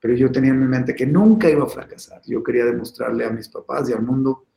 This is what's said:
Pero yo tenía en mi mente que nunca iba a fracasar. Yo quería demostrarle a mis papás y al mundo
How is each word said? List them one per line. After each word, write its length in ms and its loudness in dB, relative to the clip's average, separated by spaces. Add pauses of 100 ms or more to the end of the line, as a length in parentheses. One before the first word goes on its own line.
Pero 140 0
yo 180 2
tenía 180 2
en 100 2
mi 60 2
mente 280 -2
que 100 -2
nunca 460 4
iba 140 2
a 40 -6
fracasar. 560 -18
Yo 180 -6
quería 220 0
demostrarle 640 -4
a 40 -4
mis 200 -10
papás 400 -6
y 20 0
al 80 -2
mundo 460 -2 (100)